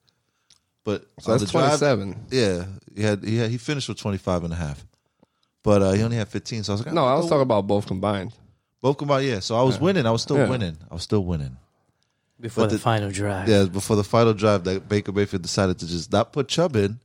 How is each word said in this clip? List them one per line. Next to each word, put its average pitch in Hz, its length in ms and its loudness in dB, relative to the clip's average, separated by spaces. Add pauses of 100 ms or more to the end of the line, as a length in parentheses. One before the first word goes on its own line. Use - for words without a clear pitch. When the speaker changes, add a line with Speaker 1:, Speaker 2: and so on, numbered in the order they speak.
(840)
Speaker 1:
But 101 200 -4 (160)
Speaker 2:
So 110 120 -2
Speaker 1:
on 117 60 4
Speaker 2:
that's 104 120 -2
Speaker 1:
the 170 80 0
drive, 143 200 2
Speaker 2:
twenty-seven. 110 520 -2
Speaker 1:
yeah, 98 340 0 (300)
he 101 80 -6
had, 104 220 0
he 107 140 -2
had, 113 120 0
he 120 80 -4
finished 143 300 -4
with 104 100 -8
twenty-five 92 460 -2
and 85 80 -6
a 82 40 -6
half. 73 280 -8 (760)
But, 101 200 6
uh, 95 100 4
he 101 100 4
only 117 140 0
had 107 120 -2
fifteen, 110 340 -8
so 98 100 -2
I 101 40 0
was 113 100 -4
like, 160 80 -6
Speaker 2:
No, 165 100 2
Speaker 1:
"Oh, - 40 4
Speaker 2:
I 127 60 4
was 165 80 2
Speaker 1:
cool." 165 80 0
Speaker 2:
talking 147 120 4
about 107 240 2
both 101 200 0
combined. 98 460 -2 (480)
Speaker 1:
Both 143 180 0
combined, 139 280 0
yeah. 113 140 -2
So 110 160 -2
I 120 60 4
was 131 140 4
Speaker 2:
Yeah. 127 60 -4
Speaker 1:
winning. 175 240 2
I 113 60 4
was 113 100 0
still 143 140 0
Speaker 2:
Yeah. 131 120 4
Speaker 1:
winning. 101 280 -2 (120)
I - 60 -14
was 87 80 -8
still 104 220 0
winning. 73 320 -4 (840)
Speaker 3:
Before 113 260 -2
Speaker 1:
But 104 60 2
Speaker 3:
the 107 60 0
Speaker 1:
the 101 60 -4
Speaker 3:
final 107 280 0
drive. 98 380 -4
Speaker 1:
Yeah, 101 160 6
before 98 320 -2
the 101 80 2
final 117 300 4
drive, 101 300 2
that 95 240 -4
Baker 104 220 0
Mayfield 98 320 -2
decided 92 380 0
to 87 80 -8
just 85 240 -6
not 104 200 2
put 139 160 -4
Chubb 165 280 0
in 104 280 0